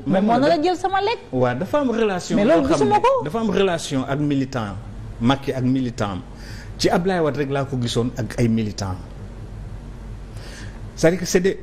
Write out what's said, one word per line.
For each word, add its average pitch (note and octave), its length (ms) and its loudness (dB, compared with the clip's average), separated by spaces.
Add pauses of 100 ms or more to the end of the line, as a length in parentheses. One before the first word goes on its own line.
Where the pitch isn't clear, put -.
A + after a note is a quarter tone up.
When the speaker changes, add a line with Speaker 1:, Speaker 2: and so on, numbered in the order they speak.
Speaker 1:
moom C4+ 60 0
Speaker 2:
Maïmouna, G#3 220 4
Speaker 1:
moo A#3+ 80 4
nar D4+ 100 6
a E4+ 60 4
Speaker 2:
da-, D4 60 0
Speaker 1:
jël F4+ 120 2
sama F#4+ 240 0
lekk. G#4 200 0 (120)
Speaker 2:
waaw, C3 240 2
dafa A3+ 240 -2
am C4 120 2
relation G#3+ 440 0
Speaker 1:
Mais G3+ 80 4
loolu C#4+ 240 4
Speaker 2:
yoo D#4 80 4
xam G#4 140 4
ne G#4 40 4
Speaker 1:
gisuma G#4 60 6
ko. B4 240 4
Speaker 2:
dafa D#3 160 -2
am A3+ 120 0
relation F3 540 2
ak C#3 140 -2
militant, C3+ 560 0 (460)
Macky C3 320 2
ak B2+ 100 -2
militant A#2+ 480 0
am. F#2 100 -6 (560)
Ci - 120 2
Ablaye F#3 320 2
Wade C#3+ 160 0
rek C#3 140 -2
laa C#3 120 0
ko C3+ 160 -4
gisoon A#2+ 380 0
ak A2+ 200 -6
ay A#2+ 120 4
militant. G2+ 460 0 (2000)
C'est-à-dire E3+ 260 4
que F3+ 40 -6
c'est F#3+ 140 4
des, F3+ 240 0